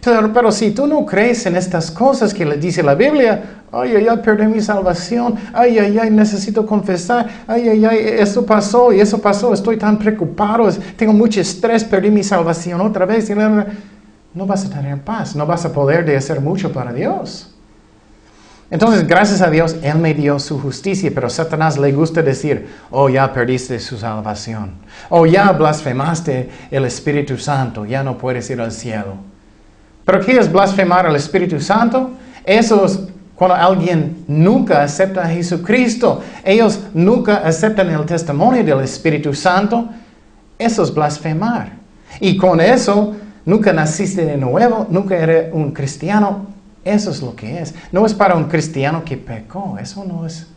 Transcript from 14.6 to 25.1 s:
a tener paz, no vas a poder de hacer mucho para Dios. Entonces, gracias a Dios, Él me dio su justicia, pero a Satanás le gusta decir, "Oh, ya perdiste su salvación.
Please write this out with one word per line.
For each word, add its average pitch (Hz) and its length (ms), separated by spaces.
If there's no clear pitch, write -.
a - 60
tener 139 320
paz, 220 340
no 147 80
vas 165 220
a 147 60
poder 147 340
de 143 100
hacer 135 240
mucho 170 320
para 120 220
Dios. 269 560
Entonces, 185 360
gracias 190 360
a 170 80
Dios, 160 320
Él 151 160
me 160 160
dio 143 260
su 143 180
justicia, 151 560
pero 117 140
a - 20
Satanás 156 480
le 139 140
gusta 160 300
decir, 139 440
"Oh, 139 180
ya 131 240
perdiste 127 460
su 120 180
salvación. 107 760